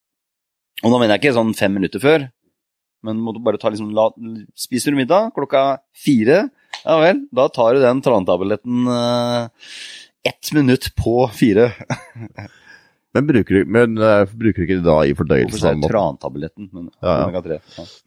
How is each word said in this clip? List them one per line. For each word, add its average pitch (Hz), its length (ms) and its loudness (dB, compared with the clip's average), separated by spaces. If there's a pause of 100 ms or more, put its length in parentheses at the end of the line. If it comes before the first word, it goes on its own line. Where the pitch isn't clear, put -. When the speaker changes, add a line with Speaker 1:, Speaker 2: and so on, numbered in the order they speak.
(800)
Speaker 1:
Og 117 140 0
nå 123 80 2
mener 107 160 2
jeg - 80 -4
ikke 143 100 2
sånn 113 200 0
fem 98 200 -2
minutter 98 280 -4
før, 143 260 2 (760)
men 110 140 -6
må 113 160 -6
du 113 80 -12
bare 107 160 0
ta 113 120 -2
liksom, 107 200 -8
la, 107 160 2 (480)
spiser 127 400 -4
du 139 60 0
middag 180 340 0
klokka 135 300 0 (340)
fire, 139 460 2 (300)
ja 160 240 0
vel, 190 260 2 (100)
da 131 160 2
tar 120 240 2
du 139 80 4
den 123 220 2
trantabletten, 104 840 0
eh, 120 840 -4 (600)
ett - 240 -14
minutt 131 400 2
på 113 200 -2 (200)
fire. 113 360 4 (680)
<laughs> - 760 -20
Speaker 2:
Men 135 120 0
bruker 104 300 2
du, 90 160 2
men, 113 240 2
eh, 107 320 4
bruker 110 320 -2
du 85 60 -2
ikke 92 120 -2
det 85 80 0
da 78 120 6 (100)
i 69 80 0
fordøyelsen 73 400 0
Speaker 1:
Hvorfor - 60 -4
sa 85 100 2
jeg 76 60 -2
Speaker 2:
av - 20 -4
maten? 80 140 0
Speaker 1:
trantabletten? 78 720 -6 (100)
Men 85 160 -16
Speaker 2:
Ja, - 160 -6
ja. 80 160 2
Speaker 1:
omega-tre, 87 340 -6 (200)
ja. 82 80 -18 (200)